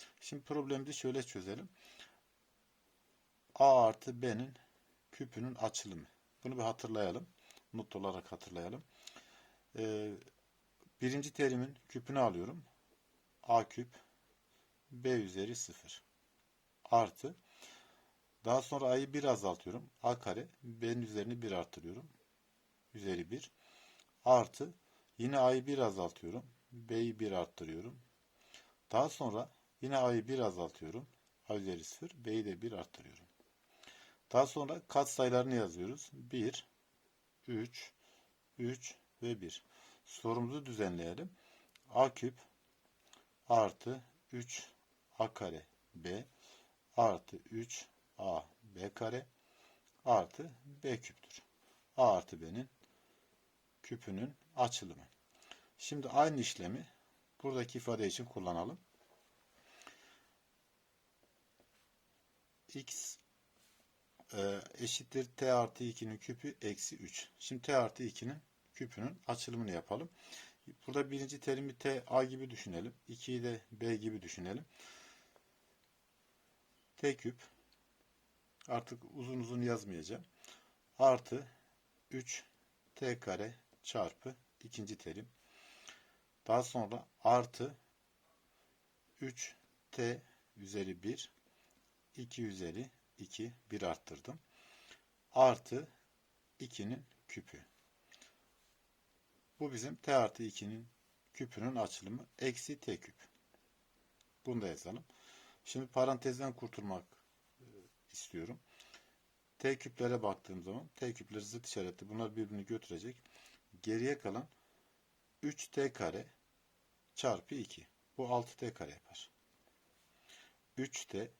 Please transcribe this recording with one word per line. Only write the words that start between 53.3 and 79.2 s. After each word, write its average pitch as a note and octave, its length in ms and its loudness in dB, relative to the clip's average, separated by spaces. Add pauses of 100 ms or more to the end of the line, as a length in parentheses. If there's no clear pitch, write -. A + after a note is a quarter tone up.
küpünün A#2 520 -6 (200)
açılımı. A#2+ 520 0 (720)
Şimdi C#3 320 -6
aynı C#3+ 300 6
işlemi A2+ 480 -4 (560)
buradaki B2+ 340 -2
ifade A2+ 300 0
için A#2 180 -2
kullanalım. F#2 540 -2 (4000)
X, - 440 -8 (1160)
e, G2 280 0 (160)
eşittir B2 480 -2 (100)
t C3 180 4
artı A#2+ 300 4
ikinin A2+ 340 -4
küpü A#2+ 440 -8
eksi - 340 -4
üç. - 340 -10 (100)
Şimdi B2+ 220 -6
t C#3 160 4
artı A#2+ 260 4
ikinin A#2+ 340 -6 (360)
küpünün B2 540 -8
açılımını A#2+ 440 -4
yapalım. G#2 380 -4 (800)
Burada C#3 240 0
birinci C#3 280 -6
terimi C3+ 380 -2
t C3+ 300 0
a C3 160 6
gibi C3 260 -4
düşünelim. G#2 440 -6 (140)
İkiyi A#2+ 360 -4
de A#2 180 -2 (100)
b A2+ 240 0
gibi G#2+ 260 -4
düşünelim. F#2 440 -6 (2250)
T C#3 200 2
küp, B2+ 180 -4 (1300)
artık A#2+ 360 -4 (120)
uzun B2+ 240 -6